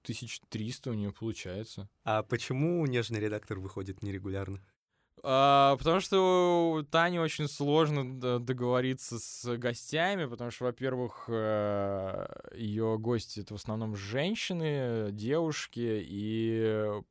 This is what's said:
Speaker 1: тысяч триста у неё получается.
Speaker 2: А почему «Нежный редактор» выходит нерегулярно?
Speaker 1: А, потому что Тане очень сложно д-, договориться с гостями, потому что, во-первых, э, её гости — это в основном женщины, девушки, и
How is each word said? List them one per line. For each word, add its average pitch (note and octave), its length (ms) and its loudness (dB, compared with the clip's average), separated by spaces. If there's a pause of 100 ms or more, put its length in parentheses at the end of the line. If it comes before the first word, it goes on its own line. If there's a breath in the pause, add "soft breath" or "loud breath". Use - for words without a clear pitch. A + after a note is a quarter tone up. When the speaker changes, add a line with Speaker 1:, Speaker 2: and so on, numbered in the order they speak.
Speaker 1:
тысяч - 340 -8 (100)
триста A2 420 -6
у - 20 -2
неё G2+ 180 -2
получается. G2+ 760 -8 (140)
Speaker 2:
А A2 200 0
почему D3+ 640 0
«Нежный A#2 340 0
редактор» G#2 400 -2
выходит G2 440 -8
нерегулярно? G2 560 -4 (640)
Speaker 1:
А, C#3 540 6
потому E3+ 240 2
что F3 880 4
Тане E3+ 280 4
очень D#3 280 0
сложно C#3+ 720 2
д-, B2 180 2
договориться B2+ 800 0
с A#2+ 400 -4
гостями, D3+ 720 0
потому A#2+ 240 -6
что, B2 140 -6
во-первых, B2+ 640 -2
э, G2+ 1000 0 (260)
её A2 460 0
гости — A2+ 420 -2
это G2 120 -10
в G#2 40 -8
основном A2 380 -4
женщины, C3+ 1160 -2
девушки, A#2 920 -2
и G#2+ 1040 0